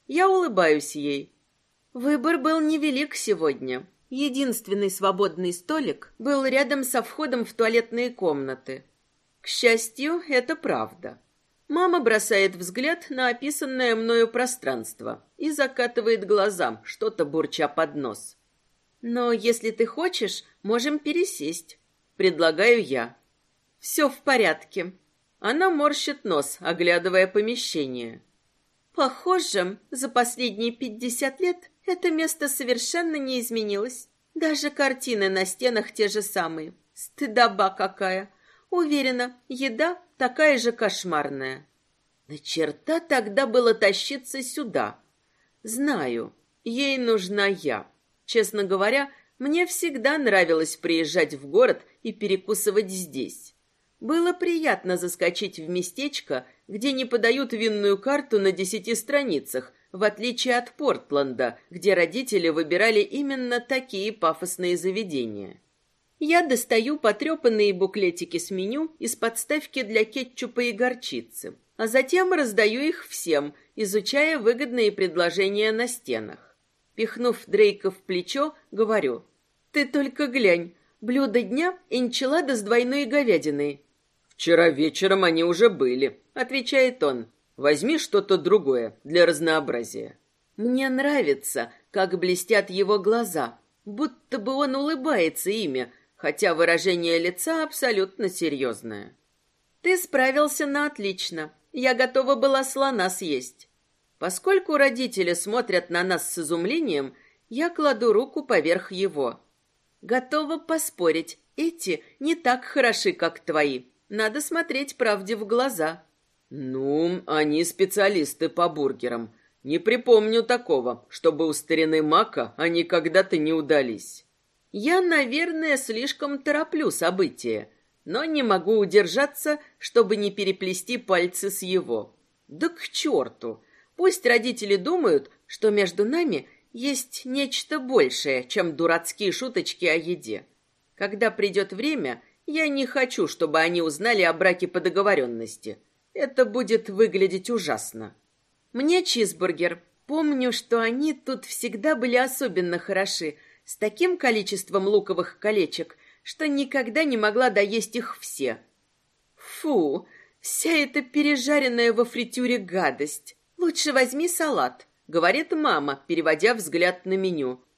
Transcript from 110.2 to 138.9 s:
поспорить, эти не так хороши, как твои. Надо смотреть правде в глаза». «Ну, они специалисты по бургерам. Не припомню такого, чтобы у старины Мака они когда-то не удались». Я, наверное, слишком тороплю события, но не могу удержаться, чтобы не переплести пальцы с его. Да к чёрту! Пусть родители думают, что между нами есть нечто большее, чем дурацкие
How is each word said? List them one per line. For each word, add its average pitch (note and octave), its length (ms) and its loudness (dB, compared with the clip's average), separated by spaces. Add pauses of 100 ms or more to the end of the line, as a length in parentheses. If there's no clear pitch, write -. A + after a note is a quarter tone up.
поспорить, F3 800 -2 (180)
эти D4 440 -4 (200)
не D#4+ 140 0
так B3 280 0
хороши, A3+ 480 0
как E3+ 280 -4
твои. D3 440 0 (240)
Надо G#3+ 320 -2
смотреть D4+ 560 -4
правде G#3 400 0
в G#3 100 -6
глаза». G3 600 0 (440)
«Ну, C#3 760 -2
они D3+ 400 2
специалисты F#3 800 0
по E3+ 220 2
бургерам. A#2+ 640 -4 (300)
Не D3 140 -2
припомню A3+ 640 4
такого, C#3 640 0
чтобы D#3+ 380 2
у D3+ 40 0
старины D#3+ 500 2
Мака D#3 540 2
они E3+ 300 0
когда-то E3+ 520 2
не D#3 140 0
удались». C#3 760 0 (500)
Я, D#4 260 2
наверное, D#4 760 0
слишком C#4 640 -6
тороплю D4+ 480 0
события, D#3+ 800 -2 (360)
но A#3+ 200 -4
не D4+ 160 0
могу G#3 380 2
удержаться, A3+ 800 2 (180)
чтобы A3 380 2
не G3+ 160 -2
переплести F#3+ 640 -4
пальцы F3+ 540 0
с - 100 -8
его. D3 540 -2 (320)
Да B3+ 220 -4
к - 200 -12
чёрту! B2 720 -4 (320)
Пусть F#4 300 2
родители A3+ 500 2
думают, F#3+ 540 2 (160)
что - 240 0
между G3+ 360 2
нами C4+ 440 -2 (220)
есть B3+ 520 -6
нечто C4+ 560 -4
большее, C#3+ 680 2
чем E3+ 280 -2
дурацкие E3+ 560 0